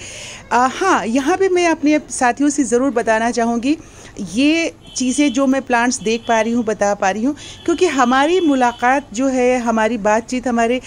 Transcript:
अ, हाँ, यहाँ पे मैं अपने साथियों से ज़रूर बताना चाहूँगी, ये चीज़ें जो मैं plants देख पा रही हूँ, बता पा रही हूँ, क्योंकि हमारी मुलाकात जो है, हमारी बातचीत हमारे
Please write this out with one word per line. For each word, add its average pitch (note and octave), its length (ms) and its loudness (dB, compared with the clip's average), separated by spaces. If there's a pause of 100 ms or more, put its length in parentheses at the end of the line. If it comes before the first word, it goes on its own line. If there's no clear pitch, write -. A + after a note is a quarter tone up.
(520)
अ, B3 200 4
हाँ, D4 340 0
यहाँ C4+ 300 0
पे F#4+ 120 2
मैं F4+ 200 2
अपने D4+ 320 2 (100)
साथियों B3+ 380 0
से C#4+ 160 0
ज़रूर A#3+ 260 0
बताना A3+ 400 0
चाहूँगी, A#3 460 0 (580)
ये D4+ 380 2 (240)
चीज़ें C4 360 0
जो C#4 140 2
मैं C4+ 160 2
plants B3 400 -2
देख A3+ 260 -2
पा A3+ 120 2
रही A3 120 0
हूँ, A#3+ 120 0
बता G3+ 300 0
पा G3+ 160 0
रही G#3+ 140 -4
हूँ, D4 120 -2 (280)
क्योंकि F4 220 0
हमारी C#4 540 2
मुलाकात C4 760 0
जो B3+ 120 -2
है, B3+ 320 2
हमारी A3+ 400 0
बातचीत A3+ 500 -2
हमारे A#3 380 0